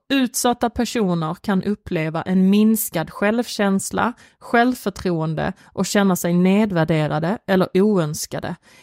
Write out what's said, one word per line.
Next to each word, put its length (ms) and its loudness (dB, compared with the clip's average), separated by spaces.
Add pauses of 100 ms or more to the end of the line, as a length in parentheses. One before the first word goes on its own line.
(140)
Utsatta 560 0
personer 720 -2
kan 220 0
uppleva 580 -4
en 280 2
minskad 600 2
självkänsla, 1040 -2 (260)
självförtroende 1120 -2 (100)
och 220 -4
känna 300 2
sig 180 -2
nedvärderade 1040 2 (100)
eller 260 2
oönskade. 840 0 (280)